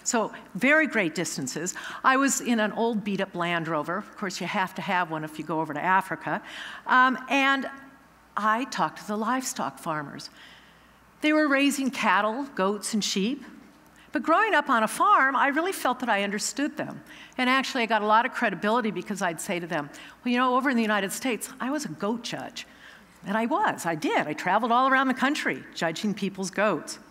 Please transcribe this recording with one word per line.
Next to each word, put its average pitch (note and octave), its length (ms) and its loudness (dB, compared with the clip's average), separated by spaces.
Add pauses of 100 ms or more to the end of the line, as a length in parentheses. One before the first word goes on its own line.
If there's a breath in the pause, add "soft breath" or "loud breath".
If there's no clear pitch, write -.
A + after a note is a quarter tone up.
So G#3+ 300 0 (200 loud breath)
very D4 320 6
great G3 300 0
distances. D#3+ 580 -4 (300 loud breath)
I C4 140 6
was C4+ 240 2
in A#3 180 2
an G#3+ 140 0
old A3+ 320 0
beat-up G3 280 -2
Land E3+ 360 -2
Rover. D#3+ 280 -2
Of - 200 -12
course, G3 240 -6
you F3 60 -4
have F#3 280 -2
to G3+ 60 -8
have F3+ 280 0
one D#3 140 -6
if D#3 160 -10
you D3+ 60 -8
go D#3+ 160 -2
over D3+ 120 -4
to D3 80 -4
Africa. F3+ 600 0 (460 loud breath)
Um, B3+ 300 6 (120)
and C4+ 380 2 (680)
I A3 300 0
talked - 340 -2
to - 80 -16
the G#3+ 80 -4
livestock A3 640 -4
farmers. D3+ 500 -8 (920 loud breath)
They D4+ 100 2
were D4+ 160 4
raising C#4 420 2
cattle, G#3+ 560 2 (100)
goats, G3+ 380 -2
and G#3 80 0
sheep. G#3 440 -2 (680 loud breath)
But C#4 100 -2
growing F#4 320 2
up D4 160 4
on A#3 140 4
a G#3 40 4
farm, D#4 480 4
I A#3+ 120 4
really D#4+ 240 0
felt B3+ 300 -2
that A#3+ 80 -2
I G3+ 120 2
understood G#3 560 -4
them. C#3+ 240 -8 (380 loud breath)
And B3+ 100 2
actually, C4+ 320 2
I A3 60 0
got G#3+ 160 2
a - 20 0
lot A3+ 220 6
of B3 60 -10
credibility G#3+ 580 0
because F3+ 320 -6
I'd E3+ 180 -2
say F3+ 180 -4
to F3 60 -6
them, D3+ 240 -4 (340 loud breath)
"Well, B3 80 0
you A#3+ 60 4
know, B3+ 180 4
over C4 140 2
in C4 60 4
the A#3 80 4
United G3+ 280 0
States, A3+ 380 -4 (100)
I B3 120 -4
was D4+ 140 -4
a - 20 -6
goat G3+ 340 -4
judge." - 460 -10 (580 loud breath)
And F#3+ 100 -2
I A3+ 120 0
was, D#4 400 0
I E3+ 80 0
did. C#4+ 320 0
I D3+ 60 -2
traveled G#3+ 380 2
all B3+ 160 4
around C4+ 200 4
the B3+ 80 2
country B3+ 480 -2 (100)
judging F3 400 -2
people's F#3+ 380 -6
goats. G3 480 -2 (120)